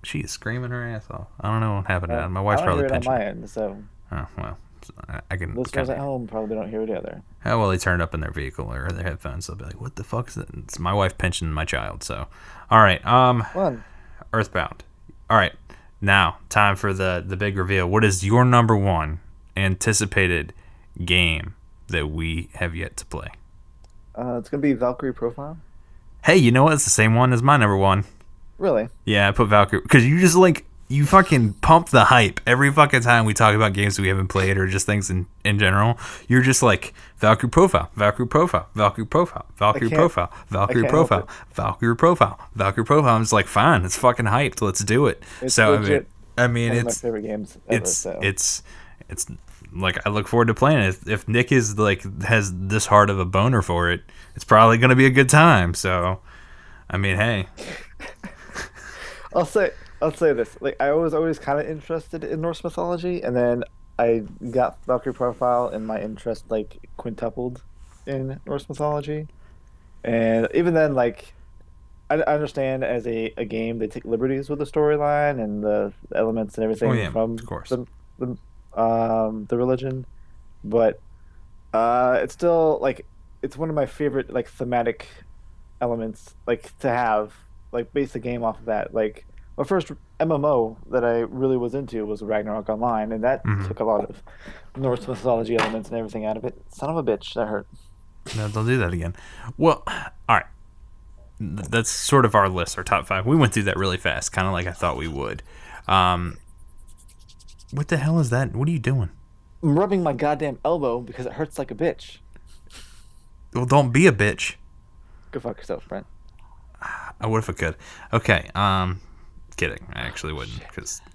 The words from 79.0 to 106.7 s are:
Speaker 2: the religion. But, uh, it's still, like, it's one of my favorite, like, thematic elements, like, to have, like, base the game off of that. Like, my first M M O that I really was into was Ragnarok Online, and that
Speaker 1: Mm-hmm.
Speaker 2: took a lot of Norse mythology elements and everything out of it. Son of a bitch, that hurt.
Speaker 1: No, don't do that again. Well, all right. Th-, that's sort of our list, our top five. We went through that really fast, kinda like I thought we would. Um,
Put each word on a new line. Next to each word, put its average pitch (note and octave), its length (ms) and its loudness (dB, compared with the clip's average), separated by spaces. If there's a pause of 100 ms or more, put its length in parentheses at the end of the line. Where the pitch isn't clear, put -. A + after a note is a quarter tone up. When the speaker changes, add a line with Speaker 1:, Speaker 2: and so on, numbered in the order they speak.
Speaker 2:
the B2 100 -2
religion. C3 500 -2 (580)
But, A2 360 2 (720)
uh, B2 480 2
it's B2+ 120 -6
still, E3 460 2
like, C3 240 -4 (380)
it's B2+ 140 -10
one D#3+ 120 -6
of D#3 60 -6
my C#3+ 120 0
favorite, C3+ 460 -6
like, A#2+ 160 -6
thematic A#2+ 600 -4 (720)
elements, A#2 540 -8 (120)
like, - 320 -6
to C#3 100 -4
have, A2 460 0 (380)
like, A#2+ 200 -8
base C#3 200 -4
the B2 80 -10
game A#2+ 240 -6
off A2 160 -4
of A2+ 60 -14
that. G#2+ 280 -4
Like, G#2+ 320 -4 (320)
my C#3+ 60 -2
first F3+ 260 -2 (300)
M E3 100 0
M D3 140 -2
O A#2 320 0 (140)
that B2 140 0
I A#2 160 0
really C3 360 -2
was A#2+ 180 -4
into A#2+ 320 -8
was G#2 160 -8
Ragnarok G#2+ 460 -6
Online, A2 420 -2
and A2 140 -6
that C3 200 0
Speaker 1:
Mm-hmm. G2+ 220 -2
Speaker 2:
took G2+ 140 -8
a A2 40 -2
lot G#2+ 240 0
of - 140 -18 (540)
Norse C3 320 -4
mythology A2+ 480 -2
elements A2 320 -4
and A#2 100 -6
everything A2 280 -8
out G#2+ 100 -2
of - 80 -10
it. - 100 -8 (140)
Son - 220 -10
of E3 60 -4
a D#3+ 60 -2
bitch, A2+ 320 -4
that A2+ 140 -2
hurt. G#2 180 -6 (720)
Speaker 1:
No, G#2+ 120 -4
don't A2 180 -4
do B2+ 120 0
that F2+ 140 -2
again. E2+ 220 -6 (420)
Well, D#3+ 300 2
all - 500 -2
right. - 80 0 (920)
Th-, F#2+ 320 -10
that's A2+ 200 -2
sort - 340 2
of G#2+ 100 2
our G2 140 6
list, F2 280 -4
our F#2 80 -10
top F#2+ 220 -2
five. F#2+ 200 -4
We D3 100 2
went C3 180 4
through A2 100 0
that G2 120 0
really F#2 220 -2
fast, - 340 -4
kinda F#2+ 180 -2
like F2+ 160 -4
I E2+ 60 -8
thought E2 240 -4
we D2+ 120 -6
would. C2+ 340 -8 (460)
Um, F2+ 480 2 (1300)